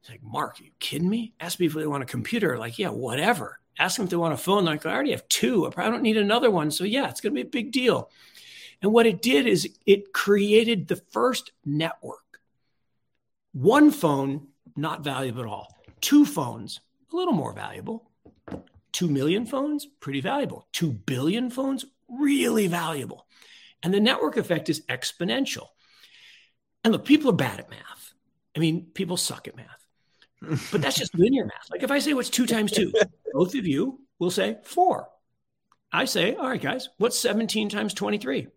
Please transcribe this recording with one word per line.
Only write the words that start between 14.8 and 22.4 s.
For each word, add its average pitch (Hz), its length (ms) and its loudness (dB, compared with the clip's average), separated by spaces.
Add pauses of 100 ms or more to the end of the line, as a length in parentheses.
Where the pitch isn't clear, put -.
valuable 131 380 -4
at 113 60 -8
all. 101 280 -14 (240)
Two 294 240 6
phones, 120 560 -6 (320)
a 320 40 -4
little 359 180 0
more 123 180 -2
valuable. - 580 -12 (800)
Two 175 160 -2
million 156 380 0
phones, 285 400 -4
pretty 139 340 -8
valuable. 240 520 -4
Two 165 200 -2
billion 151 580 -2
phones, 269 340 -4 (240)
really 247 580 2